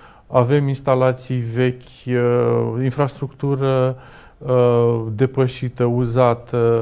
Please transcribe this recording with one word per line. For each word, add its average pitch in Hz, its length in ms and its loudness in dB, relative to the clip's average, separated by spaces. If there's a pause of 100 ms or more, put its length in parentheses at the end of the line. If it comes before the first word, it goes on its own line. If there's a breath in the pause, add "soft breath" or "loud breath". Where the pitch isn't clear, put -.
(280 loud breath)
avem 135 400 2
instalații 131 720 0
vechi, 123 720 -4
uh, 120 760 0
infrastructură 135 1120 -2 (420 loud breath)
uh, 120 640 2 (140)
depășită, 127 680 -2
uzată, 120 760 0 (240)